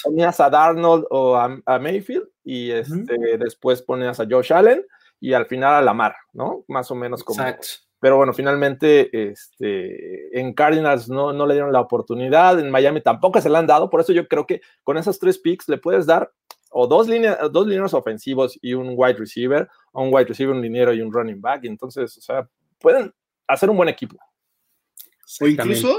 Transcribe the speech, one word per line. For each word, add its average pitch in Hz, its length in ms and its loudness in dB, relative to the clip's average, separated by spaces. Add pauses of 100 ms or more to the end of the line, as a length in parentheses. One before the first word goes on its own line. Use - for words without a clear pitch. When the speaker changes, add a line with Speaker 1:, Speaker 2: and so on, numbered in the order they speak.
Speaker 1:
ponías 170 340 0
a - 120 6
Darnold 165 600 4
o 131 240 2
a, 123 320 -2
a 127 140 0
Mayfield 202 480 -6 (160)
y, 120 280 -8
Speaker 2:
Ujú. 117 60 -4
Speaker 1:
este, 120 600 -4
después 123 440 -2
ponías 123 380 -6
a 110 100 -4
Josh 127 220 0
Allen 233 340 4 (320)
y 127 140 -6
al 117 140 2
final 131 280 0
a 147 80 4
Lamar, 113 320 2 (180)
¿no? 151 360 -8
Más 131 240 -8
o - 20 -6
menos 120 300 -10
como 117 180 -8
Speaker 2:
Exacto. 127 240 -8 (320)
Speaker 1:
Pero 135 200 4
bueno, 131 160 2
finalmente, 139 960 2
este, 92 1080 -10
en 127 160 -6
Cardinals 147 540 0
no, 139 240 -4
no 143 140 -2
le 147 80 2
dieron 143 180 0
la 127 80 4
oportunidad, 131 800 2
en 139 100 -6
Miami 139 300 2
tampoco - 400 2
se - 80 0
la 156 120 4
han 165 60 0
dado, 160 240 4
por 165 100 2
eso 165 120 2
yo 170 160 0
creo 147 180 -2
que 180 140 -4 (240)
con 143 120 -2
esas 185 240 -4
tres 185 180 0
picks 175 300 -4
le 143 100 -2
puedes 185 280 0
dar 165 260 2 (380)
o 123 180 2
dos 208 200 4
líneas, 226 300 0 (140)
dos 185 140 2
líneas 190 280 -2
ofensivos 127 680 -4
y 123 140 -6
un 127 220 -8
wide 127 180 2
receiver, 123 540 -4 (240)
o 135 100 -8
un 131 100 -2
wide 131 140 4
receiver, 135 280 -4
un 123 80 -4
liniero 120 300 0
y 113 80 -4
un 110 120 -8
running 110 280 -6
back, 127 240 -6
y 117 40 -12
entonces, 123 500 -10
o - 20 -20
sea, 127 280 -8 (320)
pueden 254 320 2 (340)
hacer 135 240 0
un 208 60 0
buen 175 120 2
equipo. - 300 -10 (1200)
Speaker 3:
O 147 60 0
incluso 131 420 0 (100)